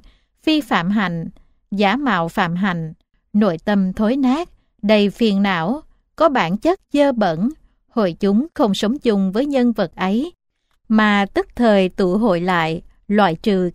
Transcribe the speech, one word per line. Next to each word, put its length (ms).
phi 180
phạm 300
hạnh, 380
giả 260
mạo 320
phạm 280
hạnh, 360
nội 320
tâm 280
thối 240
nát, 320
đầy 280
phiền 320
não, 400
có 120
bản 280
chất 240
dơ 200
bẩn, 360
hội 240
chúng 420
không 200
sống 240
chung 340
với 140
nhân 260
vật 220
ấy, 380
mà 460
tức 200
thời 340
tụ 300
hội 220
lại, 420
loại 260
trừ 400